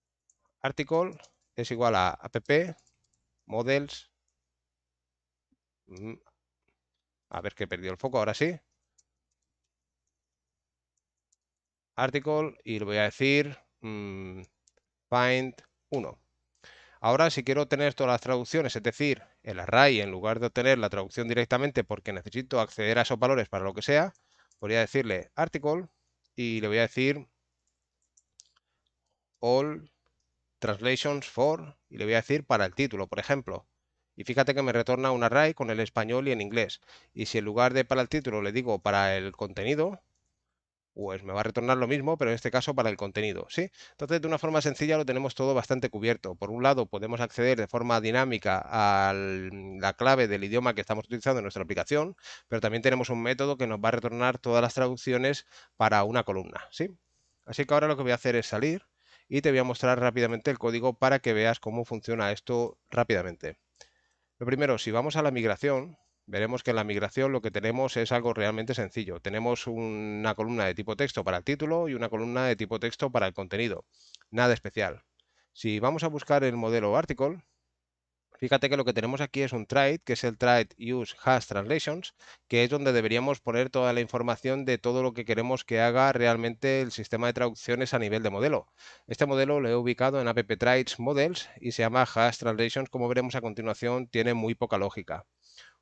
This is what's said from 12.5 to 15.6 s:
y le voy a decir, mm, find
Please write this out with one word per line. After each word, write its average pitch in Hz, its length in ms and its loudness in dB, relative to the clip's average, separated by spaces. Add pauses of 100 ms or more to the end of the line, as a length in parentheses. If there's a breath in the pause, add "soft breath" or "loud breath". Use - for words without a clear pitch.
y 110 140 -4
le 104 60 -6
voy 104 140 -2
a 104 60 4
decir, 139 540 0 (220)
mm, 98 640 -10 (680)
find 127 440 2 (360)